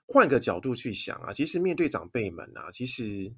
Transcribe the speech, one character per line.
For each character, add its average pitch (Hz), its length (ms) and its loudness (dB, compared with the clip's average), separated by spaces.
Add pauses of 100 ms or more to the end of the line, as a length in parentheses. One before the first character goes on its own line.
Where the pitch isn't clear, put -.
换 247 220 6
个 131 100 6
角 95 220 0
度 127 160 -4
去 117 160 -4
想 - 300 -2
啊， - 100 -10
其 139 140 -2
实 165 140 2
面 180 160 2
对 156 120 2
长 87 220 -4
辈 107 200 -4
们 82 160 -12 (120)
啊， 82 140 -14
其 123 140 -6
实 104 520 -2